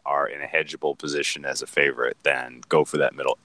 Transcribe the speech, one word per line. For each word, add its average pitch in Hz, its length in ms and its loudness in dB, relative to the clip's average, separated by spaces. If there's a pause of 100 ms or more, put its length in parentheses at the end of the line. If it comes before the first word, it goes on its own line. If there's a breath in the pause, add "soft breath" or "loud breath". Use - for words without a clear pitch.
are 71 220 2
in 71 140 -10
a 69 40 -6
hedgeable 76 520 -2
position 71 460 -4
as 67 180 -4
a - 40 -8
favorite, 62 580 2
then 62 440 -2
go 78 160 6
for - 140 -2
that 69 160 2
middle 67 300 -2